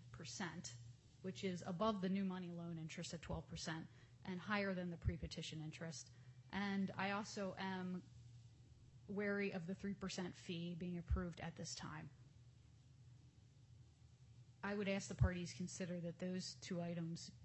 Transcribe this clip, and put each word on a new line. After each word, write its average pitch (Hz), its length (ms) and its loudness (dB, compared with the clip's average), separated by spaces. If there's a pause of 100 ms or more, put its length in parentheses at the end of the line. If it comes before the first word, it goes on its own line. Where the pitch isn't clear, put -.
(120)
percent, 165 640 -4 (500)
which 185 200 -4
is 180 220 2
above 202 360 6
the 190 80 4
new 196 160 6
money 185 300 0
loan 170 240 -2
interest 160 360 -2
at 165 80 -4
twelve 160 260 -2
percent 160 380 -2 (380)
and 180 140 0
higher 196 360 4
than 180 160 2
the 170 60 -4
pre-petition 165 680 0
interest. 156 480 -6 (420)
And 196 420 4
I 196 160 4
also 202 460 0
am 185 460 0 (1040)
wary 202 440 4
of 185 140 0
the 185 80 0
three 202 200 0
percent 185 420 0
fee 170 420 -2
being 175 220 0
approved 175 420 2
at 165 140 -2
this - 180 -4
time. 156 360 -6 (2500)
I 202 120 0
would 202 120 2
ask 196 200 4
the 190 80 -2
parties 175 400 6
consider 180 460 0
that 170 180 -2
those 180 420 0
two 175 200 0
items 170 500 -2 (140)